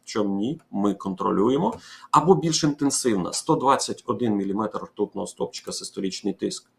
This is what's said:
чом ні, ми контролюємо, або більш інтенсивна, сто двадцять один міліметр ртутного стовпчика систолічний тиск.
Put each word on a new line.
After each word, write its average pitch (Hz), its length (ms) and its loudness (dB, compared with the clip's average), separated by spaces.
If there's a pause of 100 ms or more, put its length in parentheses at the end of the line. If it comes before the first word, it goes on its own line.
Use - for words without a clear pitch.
чом 101 340 -2
ні, 127 240 -2 (100)
ми 101 220 2
контролюємо, 98 800 0 (380)
або 151 240 6
більш 160 280 0
інтенсивна, 131 680 0
сто - 220 0
двадцять 123 520 0
один 110 280 0
міліметр 101 420 -2
ртутного 98 500 -4
стовпчика - 440 -8
систолічний 98 640 -6
тиск. - 460 -6